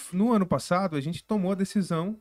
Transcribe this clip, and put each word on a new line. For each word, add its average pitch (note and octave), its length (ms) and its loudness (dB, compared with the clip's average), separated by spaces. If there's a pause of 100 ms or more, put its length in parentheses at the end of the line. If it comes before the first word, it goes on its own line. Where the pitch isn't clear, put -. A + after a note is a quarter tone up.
(120)
no G#3 200 2
ano G3+ 140 4
passado, F3 500 0
a C#3+ 40 -2
gente D#3 220 -6
tomou G3 300 0
a - 20 -2
decisão, F#3+ 680 -2